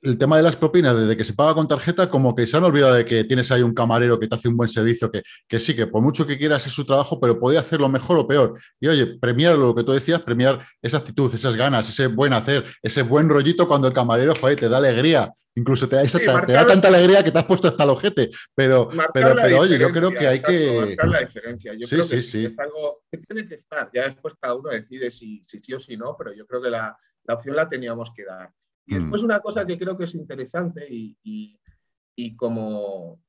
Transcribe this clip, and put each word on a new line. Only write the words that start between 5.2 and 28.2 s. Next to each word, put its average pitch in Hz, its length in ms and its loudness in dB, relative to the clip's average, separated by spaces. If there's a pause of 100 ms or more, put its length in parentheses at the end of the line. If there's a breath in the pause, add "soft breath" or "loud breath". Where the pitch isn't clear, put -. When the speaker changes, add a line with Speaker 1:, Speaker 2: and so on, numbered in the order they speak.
Speaker 1:
que 117 100 -2
sí, 123 160 -2
que 113 120 -2
por 107 160 -2
mucho 147 220 0
que 139 120 -6
quieras 147 300 0
es 127 40 -10
su 143 140 -8
trabajo, 139 340 0
pero 117 200 2
podía 135 200 2
hacerlo 143 300 0
mejor 135 300 0
o - 80 0
peor. 131 300 2 (220 loud breath)
Y 139 80 -2
oye, 139 320 0
premiar 143 380 2
lo 123 180 2
que 117 80 -2
tú 127 80 -2
decías, 151 300 -2
premiar 127 420 0 (200 loud breath)
esa 131 140 -4
actitud, 131 360 -2
esas 117 240 -2
ganas, 127 320 0
ese 131 180 -2
buen 127 240 0
hacer, 135 320 0 (200 loud breath)
ese 117 180 -2
buen 143 260 2
rollito 143 400 2
cuando 139 200 2
el 127 60 0
camarero, 123 460 0
joder, 139 180 0
te 120 120 -2
da 123 80 2
alegría. 135 560 2 (220)
Incluso 127 340 -2
te, 135 140 2
esa 147 160 0
Speaker 2:
Sí, 233 60 -2
Speaker 1:
te, - 0 -
te 147 60 2
da - 60 4
Speaker 2:
marcar 139 300 4
Speaker 1:
tanta 196 200 6
alegría 185 360 8
que 160 80 0
te 165 80 4
has 160 60 -2
puesto 185 220 0
hasta 156 160 0
el 143 60 4
ojete. 135 400 0 (260 loud breath)
Pero, 131 380 4
Speaker 2:
Marcar 160 200 -2
Speaker 1:
pero, 131 220 6
Speaker 2:
la 120 80 2
Speaker 1:
pero, 127 180 6
oye, 175 180 4
yo 135 80 4
Speaker 2:
diferencia, 165 120 0
Speaker 1:
creo 180 200 0
que 147 80 2
hay 131 100 4
Speaker 2:
exacto, 151 200 0
Speaker 1:
que 131 220 0
Speaker 2:
marcar 101 300 -2
la - 100 2
diferencia. 113 540 -12
Yo 117 140 -14
Speaker 1:
Sí, 139 80 -4
Speaker 2:
creo 170 120 0
que 135 100 -4
Speaker 1:
sí, 123 40 -2
Speaker 2:
sí, 117 100 -10
Speaker 1:
sí. 107 140 -4
Speaker 2:
es 117 140 -10
algo 147 420 -8 (100)
que 175 60 -14
tiene 202 320 -14
que 160 60 -18
estar. - 360 -12
Ya 123 140 -4
después 135 340 -12
cada 123 160 -6
uno 135 140 -12
decide 123 400 -10
si, 107 380 -18
si 104 120 -20
sí 127 140 -16
o 131 60 -12
si 120 180 -18
no, 123 180 -12
pero 120 180 -16
yo 107 120 -20
creo 123 160 -10
que 127 80 -4
la, 110 260 -8 (280)
la 117 100 -6
opción 123 220 -8
la 160 120 0
teníamos 117 480 -10
que 104 80 -20